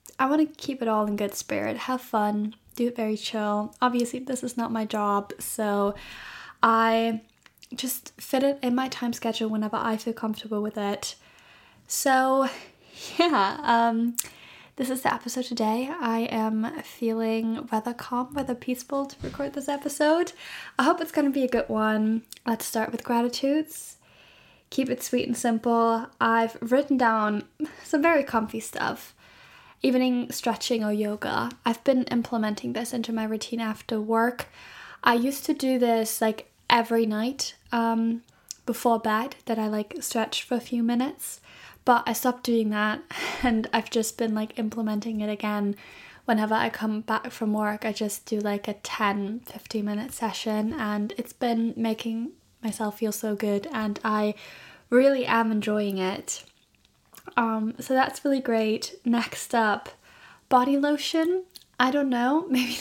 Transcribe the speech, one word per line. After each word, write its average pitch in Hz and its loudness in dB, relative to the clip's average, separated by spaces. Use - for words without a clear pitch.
I 262 2
wanna 302 4
keep 262 -8
it 226 0
all 214 2
in 208 -2
good 202 -2
spirit, 214 -4
have 254 -4
fun, 208 0
do 240 0
it 240 -4
very 214 0
chill. 208 -2
Obviously, 247 2
this 254 -6
is 247 -6
not 226 -4
my 220 -2
job, 202 0
so 202 0
I 226 4
just - -8
fit 269 0
it 277 2
in 247 2
my 262 0
time 240 -4
schedule 226 -2
whenever 214 -2
I 220 0
feel 226 -4
comfortable 214 -4
with 208 -4
it. 202 -4
So, 262 2
yeah, 277 4
um, 233 2
this 262 -2
is 262 -2
the - 2
episode 254 -6
today. 233 0
I 233 0
am 220 -2
feeling 226 -2
rather 226 -2
calm, 247 -4
rather 269 -2
peaceful 262 -4
to 277 -16
record 277 -6
this 277 -6
episode. 302 2
I 254 2
hope 339 4
it's 320 -6
gonna 285 2
be 269 2
a 247 0
good 233 0
one. 214 2
Let's 226 -2
start 220 -2
with 226 -6
gratitudes. 247 0
Keep 262 0
it 247 -4
sweet - 0
and 233 -2
simple. 233 2
I've 226 2
written 262 2
down 214 2
some 294 2
very 320 6
comfy 220 -2
stuff. - -6
Evening 254 2
stretching 226 -2
or 214 0
yoga. 214 -2
I've 226 0
been 254 4
implementing 233 -2
this 226 -4
into 233 -4
my 220 -2
routine 220 -4
after 220 -2
work. 226 2
I 240 6
used 262 0
to 311 2
do 262 2
this, 226 2
like, 220 0
every 226 4
night, 226 -2
um, 226 2
before 233 2
bed, 220 0
that 220 0
I, 214 0
like, 214 -4
stretch - -2
for - -2
a 226 0
few 233 -2
minutes. 240 -2
But 240 8
I 226 0
stopped 247 0
doing 226 2
that, 214 0
<laughs> - -4
and 226 2
I've 226 -2
just - -2
been, 226 0
like, 214 -4
implementing 214 -4
it 208 -2
again. 208 -2
Whenever 214 4
I 233 2
come 220 -2
back 220 -2
from 214 -2
work, 208 -2
I 220 -2
just 208 -4
do, 208 -2
like, 202 -2
a 208 -4
ten, 202 -2
fifteen - -8
minute 208 -4
session, 214 -2
and 208 -2
it's - -8
been 233 0
making 226 -2
myself 208 -4
feel 214 0
so 214 -4
good, 202 0
and 214 -4
I 214 2
really 262 6
am 220 4
enjoying 208 0
it. - -4
Um, 220 0
so - -2
that's - 2
really 277 2
great. 220 0
Next 233 0
up, 214 2
body 269 6
lotion. 320 2
I 254 4
don't 285 2
know, 262 2
<laughs> 339 -10
maybe 247 0